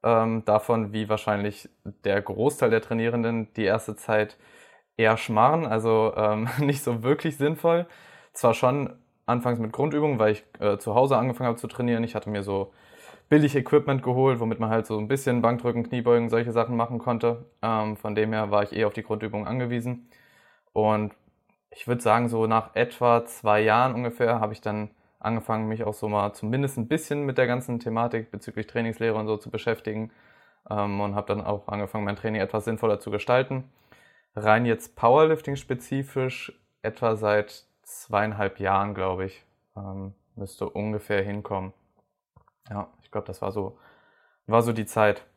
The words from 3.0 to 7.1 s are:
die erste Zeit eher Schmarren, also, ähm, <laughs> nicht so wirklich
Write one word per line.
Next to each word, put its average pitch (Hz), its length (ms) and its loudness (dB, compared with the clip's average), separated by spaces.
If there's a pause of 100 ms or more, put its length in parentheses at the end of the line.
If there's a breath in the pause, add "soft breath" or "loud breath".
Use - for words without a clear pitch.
die 110 100 -2
erste 107 300 0
Zeit 107 440 0 (580 loud breath)
eher 110 220 4
Schmarren, 135 480 2
also, 110 500 2
ähm, 107 380 0
<laughs> 131 60 -4
nicht 143 220 0
so 117 200 -2
wirklich 147 340 0